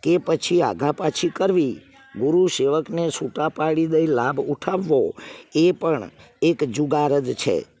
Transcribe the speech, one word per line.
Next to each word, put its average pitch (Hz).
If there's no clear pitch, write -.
કે 165
પછી 170
આઘાપાછી 147
કરવી, 180
ગુરુ 156
સેવકને 160
છૂટા 147
પાડી 160
દઈ 160
લાભ 135
ઉઠાવવો, 156
એ 156
પણ 147
એક 160
જુગાર 147
જ 127
છે. 107